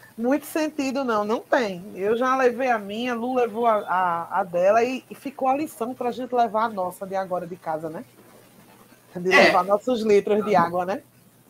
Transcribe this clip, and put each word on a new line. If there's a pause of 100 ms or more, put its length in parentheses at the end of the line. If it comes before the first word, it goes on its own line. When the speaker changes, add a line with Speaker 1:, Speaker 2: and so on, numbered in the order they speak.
(160)
Speaker 1:
muito
sentido,
não.
Não
tem. (100)
Eu
já
levei
a
minha,
Lu
levou
a,
a,
a
dela
e,
e
ficou
a
lição
pra
gente
levar
a
nossa
de
agora
de
casa,
né? (1120)
De
Speaker 2:
É.
Speaker 1:
levar
nossos
litros
de
água,
né? (480)